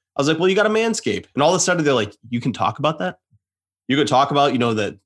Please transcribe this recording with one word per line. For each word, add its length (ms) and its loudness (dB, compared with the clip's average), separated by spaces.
I 60 -2
was 60 0
like, 100 0
"Well, 100 2
you 80 2
gotta 140 2
manscape." 640 -2
And 80 0
all 80 4
of 60 2
a 40 0
sudden 240 0
they're 80 2
like, 240 -2
"You 100 -4
can 140 -4
talk 240 -2
about 220 -2
that? 180 -8
You 120 0
can 80 2
talk 240 2
about, 240 2
you 40 0
know, 140 0
the, 340 -4